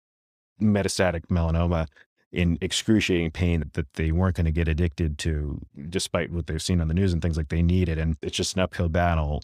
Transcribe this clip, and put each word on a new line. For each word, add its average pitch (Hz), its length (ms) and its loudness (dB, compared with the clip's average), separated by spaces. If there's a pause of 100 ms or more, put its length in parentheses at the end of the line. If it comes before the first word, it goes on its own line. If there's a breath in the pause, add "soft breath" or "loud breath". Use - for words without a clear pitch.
(600)
metastatic 98 640 2
melanoma 85 640 0 (440 soft breath)
in 85 300 2
excruciating 92 720 0
pain 85 320 0 (100)
that 78 200 -4
they 80 180 0
weren't 90 240 2
gonna 82 160 0
get 80 160 0
addicted 82 500 0
to, 76 420 -4 (300)
despite 87 420 -4
what 82 140 -4
they've 80 160 -6
seen 90 180 0
on 80 80 0
the 80 60 -2
news 95 200 2
and 82 60 0
things, 82 160 -2
like, 78 140 -4
they 82 140 0
need 87 260 4
it. 80 80 -4
And 80 240 0
it's - 160 -6
just - 180 -4
an 95 60 2
uphill 90 260 -2
battle. 80 560 0